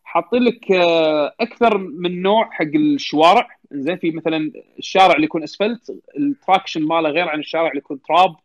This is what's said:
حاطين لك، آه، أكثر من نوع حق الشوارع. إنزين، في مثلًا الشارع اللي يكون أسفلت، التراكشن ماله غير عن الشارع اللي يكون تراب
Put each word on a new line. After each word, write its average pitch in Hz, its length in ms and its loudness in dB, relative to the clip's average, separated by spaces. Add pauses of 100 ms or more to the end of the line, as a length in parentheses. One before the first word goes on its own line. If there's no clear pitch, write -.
حاطين 240 400 -2
لك، - 280 -2
آه، 165 680 2
أكثر 233 380 0
من 180 440 -6
نوع 208 300 0
حق 170 140 -4 (100)
الشوارع. 151 720 2 (260)
إنزين، 143 240 -4
في 165 140 -4
مثلًا 160 400 -4 (280)
الشارع 185 340 4
اللي 151 120 2
يكون 160 180 -4
أسفلت، - 580 -6 (160)
التراكشن 156 680 -2
ماله 160 260 0
غير 165 200 -2
عن 151 100 -6
الشارع 160 280 -4
اللي 139 100 -6
يكون 139 240 -12
تراب 175 440 2